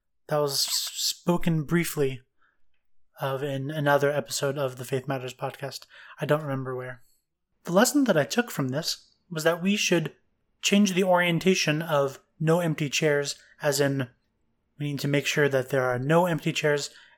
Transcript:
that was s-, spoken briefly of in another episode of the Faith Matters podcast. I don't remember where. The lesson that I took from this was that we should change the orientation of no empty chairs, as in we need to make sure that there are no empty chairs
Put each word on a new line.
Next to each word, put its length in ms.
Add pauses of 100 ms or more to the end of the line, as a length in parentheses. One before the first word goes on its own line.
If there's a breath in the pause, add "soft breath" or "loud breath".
(280)
that 100
was 280
s-, 280
spoken 720
briefly 560 (1000)
of 240
in 260
another 420
episode 460
of 200
the 80
Faith 240
Matters 240
podcast. 480 (400 loud breath)
I 40
don't 160
remember 320
where. 300 (640)
The 80
lesson 320
that 120
I 60
took 260
from 200
this 380 (220)
was 160
that 180
we 140
should 340 (500)
change 300
the 140
orientation 760
of 380 (180)
no 220
empty 300
chairs, 460 (260 soft breath)
as 180
in 300 (680)
we 140
need 80
to 80
make 180
sure 220
that 220
there 160
are 120
no 280
empty 260
chairs 380 (280 loud breath)